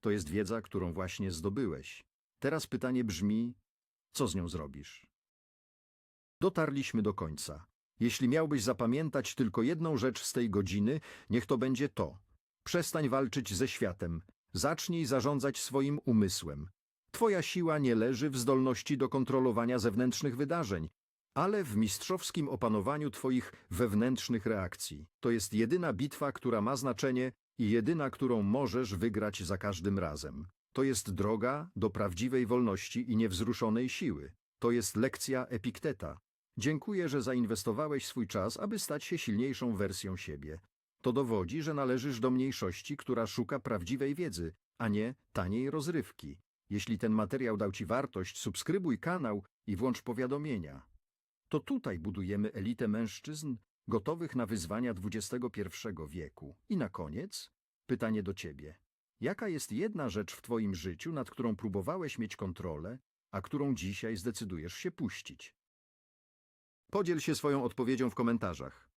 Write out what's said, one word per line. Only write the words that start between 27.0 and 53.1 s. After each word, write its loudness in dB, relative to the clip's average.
i 4
jedyna, 4
którą 2
możesz 2
wygrać 0
za 0
każdym 0
razem. -4
To 2
jest 2
droga 0
do 2
prawdziwej 2
wolności 2
i 4
niewzruszonej 2
siły. -4
To 2
jest 2
lekcja 0
Epikteta. -4
Dziękuję, 0
że 2
zainwestowałeś 0
swój -2
czas, -2
aby -2
stać -4
się -2
silniejszą 0
wersją -2
siebie. -10
To 2
dowodzi, 0
że -2
należysz 0
do 4
mniejszości, -2
która 0
szuka -2
prawdziwej -2
wiedzy, -4
a 0
nie 2
taniej 0
rozrywki. -4
Jeśli 0
ten 2
materiał 2
dał 0
ci -6
wartość, -2
subskrybuj 0
kanał -2
i 0
włącz 0
powiadomienia. -4
To 0
tutaj -2
budujemy -2
elitę -2
mężczyzn -4